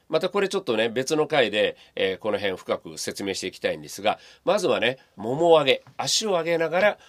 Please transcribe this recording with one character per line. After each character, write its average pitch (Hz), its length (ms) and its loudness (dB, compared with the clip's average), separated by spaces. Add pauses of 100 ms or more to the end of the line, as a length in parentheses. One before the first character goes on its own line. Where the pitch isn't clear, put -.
ま 160 120 0
た 185 80 0
こ 202 120 -2
れ 196 80 0
ち 196 80 -4
ょ 196 40 -4
っ - 40 -8
と 117 120 0
ね、 110 120 2
別 131 280 -2
の 151 100 2
回 127 240 2
で、 104 260 0 (200)
え 95 180 0
ー、 90 40 -8
こ 107 120 -4
の 101 80 0
辺 95 180 -2
深 101 220 -4
く 80 200 -16
説 101 260 -8
明 98 100 -4
し - 60 -8
て 92 60 -6
い 90 60 -8
き - 60 -20
た 95 140 -2
い 80 60 -10
ん 76 40 -16
で 73 60 -16
す - 140 -14
が、 101 160 0 (260)
ま 190 140 2
ず 180 80 -2
は 107 140 2
ね、 123 180 0 (180)
も 107 180 -4
も 165 160 4
上 156 140 8
げ、 123 200 2 (120)
足 135 300 -2
を 208 40 -2
上 170 140 0
げ 165 140 0
な 160 100 0
が 170 120 0
ら 208 180 2 (100)